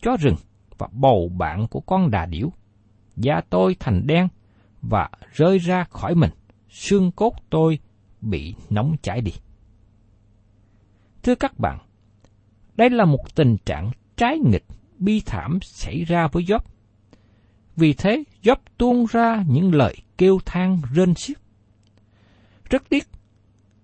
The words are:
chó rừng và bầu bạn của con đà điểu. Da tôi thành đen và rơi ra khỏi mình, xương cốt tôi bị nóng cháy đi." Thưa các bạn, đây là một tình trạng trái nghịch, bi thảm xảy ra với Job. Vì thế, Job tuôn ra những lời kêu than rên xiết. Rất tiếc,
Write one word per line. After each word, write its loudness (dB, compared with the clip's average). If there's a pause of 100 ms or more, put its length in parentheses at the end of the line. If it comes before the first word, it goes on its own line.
chó 0
rừng 2 (420)
và -10
bầu 2 (100)
bạn -4
của -8
con 0
đà -2
điểu. -6 (640)
Da -2 (100)
tôi 0
thành -2
đen 2 (540)
và -2 (220)
rơi 2
ra -2
khỏi -6
mình, 4 (380)
xương 0
cốt -2 (160)
tôi 2 (420)
bị -6 (160)
nóng 0
cháy -4
đi." -4 (1900)
Thưa 2
các -4
bạn, -4 (960)
đây 4
là 2
một 0
tình 4
trạng -6 (260)
trái 0
nghịch, 2 (340)
bi 0
thảm -6
xảy -8
ra 0
với -2
Job. -2 (1160)
Vì 4
thế, -2 (180)
Job 4 (220)
tuôn 2
ra 0
những 2
lời 2 (220)
kêu 4
than 0 (120)
rên 4
xiết. -8 (1300)
Rất 0
tiếc, 0 (760)